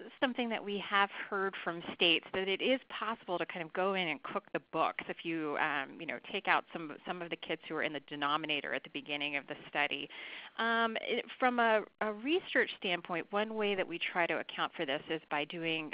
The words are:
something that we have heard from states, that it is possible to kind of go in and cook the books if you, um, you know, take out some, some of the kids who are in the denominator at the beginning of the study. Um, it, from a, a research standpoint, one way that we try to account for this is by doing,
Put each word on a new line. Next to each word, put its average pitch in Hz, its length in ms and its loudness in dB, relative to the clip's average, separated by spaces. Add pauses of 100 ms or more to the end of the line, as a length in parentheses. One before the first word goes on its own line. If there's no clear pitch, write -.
(200)
something 240 300 2
that 220 140 -2
we 202 240 -2
have 202 220 6 (200)
heard 190 240 0 (100)
from 170 180 -2 (120)
states, 170 400 6
that 190 140 0
it 196 140 0
is 254 180 4 (100)
possible 208 480 -4
to 165 80 0
kind 175 180 -6
of 156 100 -10
go 190 200 2
in 185 140 2
and - 160 -2
cook 202 280 -4
the 156 100 -2 (100)
books - 360 2
if 180 160 -6
you, 160 360 -2
um, 143 400 0
you 160 80 -8
know, 123 100 -4 (140)
take 190 160 -4
out 160 160 6 (100)
some, 165 180 -6 (160)
some 180 140 -4
of 170 80 -8
the 165 60 -2
kids - 320 -6
who 160 80 -4
are 156 80 0
in 156 100 -2
the 143 140 -4
denominator 147 640 -2
at 135 100 -4
the - 100 -14
beginning 143 420 -4
of 135 120 -4
the 147 80 -8 (140)
study. 143 400 -2 (480)
Um, 226 440 2
it, - 240 0 (140)
from 247 200 4
a, 220 220 6 (200)
a 214 120 0
research 240 560 2 (100)
standpoint, 175 520 -2
one 214 240 0
way 202 200 2
that 185 120 0
we 165 120 -4 (120)
try 175 140 4
to 160 140 2
account - 360 -2
for 160 120 -2
this 139 220 0
is 160 200 0
by 147 160 0
doing, 160 480 -2